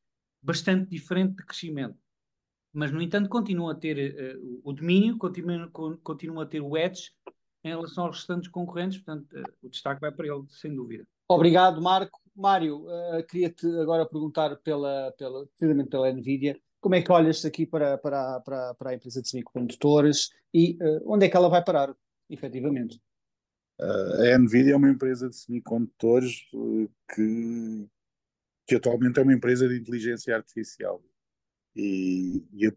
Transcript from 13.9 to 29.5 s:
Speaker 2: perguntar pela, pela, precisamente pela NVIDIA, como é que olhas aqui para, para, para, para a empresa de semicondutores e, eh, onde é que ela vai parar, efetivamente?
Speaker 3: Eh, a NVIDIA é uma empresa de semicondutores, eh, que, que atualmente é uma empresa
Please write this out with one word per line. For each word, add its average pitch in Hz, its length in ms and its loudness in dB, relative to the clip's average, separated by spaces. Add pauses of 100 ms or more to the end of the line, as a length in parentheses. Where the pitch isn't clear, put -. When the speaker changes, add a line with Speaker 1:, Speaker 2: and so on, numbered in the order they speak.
Speaker 2:
perguntar 151 480 -4
pela, 139 600 -4
pela, 135 280 -10
precisamente 143 440 0
pela 131 200 0
NVIDIA, 135 500 -4 (200)
como 185 140 2
é 175 80 4
que 180 100 2
olhas 160 320 4
aqui 160 220 -4
para, 143 320 -2
para, 135 420 -4
para, 127 340 -10
para 127 160 -10
a 127 40 -6
empresa 123 260 -10
de 120 80 -10
semicondutores 143 1040 2 (240)
e, 170 260 6
eh, 156 240 0
onde 202 220 4
é - 20 8
que - 80 2
ela 180 120 8
vai 175 140 6
parar, 143 320 0 (360)
efetivamente? 131 680 -6 (800)
Speaker 3:
Eh, 101 540 2
a 127 40 8
NVIDIA 127 360 6
é - 20 6
uma 139 120 8
empresa 131 400 0
de 117 80 -16
semicondutores, 117 1160 -2
eh, 110 340 -2 (240)
que, 113 760 -4 (800)
que 131 80 2
atualmente 120 420 2
é 135 40 6
uma 135 120 8
empresa 123 340 2